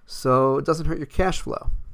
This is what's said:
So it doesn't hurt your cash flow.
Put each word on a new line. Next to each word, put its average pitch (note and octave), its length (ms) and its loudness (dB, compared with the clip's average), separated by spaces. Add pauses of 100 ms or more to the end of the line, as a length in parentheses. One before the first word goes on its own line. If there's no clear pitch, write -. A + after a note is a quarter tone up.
So C3 520 2
it C#3+ 80 -2
doesn't D#3+ 220 0
hurt D#3+ 100 -2
your D3+ 80 -8
cash F#3 360 0
flow. - 280 -4 (240)